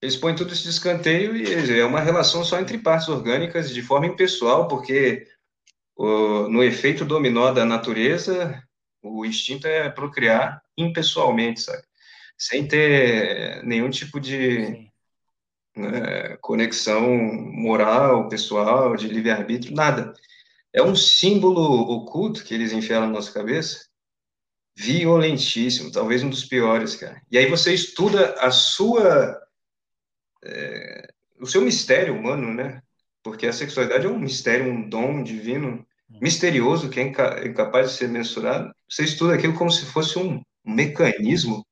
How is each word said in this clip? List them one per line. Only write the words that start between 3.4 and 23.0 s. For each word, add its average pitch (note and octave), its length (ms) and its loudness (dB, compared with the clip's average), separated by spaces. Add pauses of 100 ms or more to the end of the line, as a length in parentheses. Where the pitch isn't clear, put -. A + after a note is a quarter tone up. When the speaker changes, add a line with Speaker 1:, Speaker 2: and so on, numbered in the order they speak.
Speaker 1:
de A#2+ 80 -8
forma C#3 240 2
impessoal, B2+ 640 2
porque C3 580 0 (720)
o, G#2+ 540 2
no A2+ 140 2
efeito C#3+ 420 0
dominó C3 460 2
da B2 140 4
natureza, C3 960 -2 (400)
o A2 240 -10
instinto B2+ 420 -6
é D#3 220 0
procriar C#3 720 0 (160)
impessoalmente, D3+ 840 0
sabe? - 200 -8 (560)
Sem C#3+ 300 -4
ter A#2+ 960 2
nenhum A#2 260 -2
tipo C#3+ 300 -8
de C3 480 -2
Speaker 2:
Sim. A2 240 -12 (840)
Speaker 1:
né, G2+ 680 -8
conexão A2+ 760 0
moral, A2+ 1120 2
pessoal, A2 680 2
de G#2+ 120 -4
livre-arbítrio, A2 680 -2
nada. C#3+ 380 0 (600)
É B2+ 100 4
um F#3+ 120 4
símbolo F#3 680 6 (280)
oculto D3 540 -4
que - 100 -10
eles A2+ 200 -2
enfiaram A2 340 0